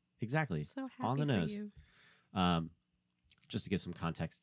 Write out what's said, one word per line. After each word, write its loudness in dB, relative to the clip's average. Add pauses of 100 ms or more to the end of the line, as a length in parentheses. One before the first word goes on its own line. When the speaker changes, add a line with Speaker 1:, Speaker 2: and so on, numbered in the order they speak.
(200)
Speaker 1:
Exactly. 0
Speaker 2:
So -8 (180)
Speaker 1:
On 2
the 2
Speaker 2:
happy 4
for 6
Speaker 1:
nose. 0
Speaker 2:
you. -6 (680)
Speaker 1:
Um, 4 (800)
just -2
to -6
give 2
some -6
context, -4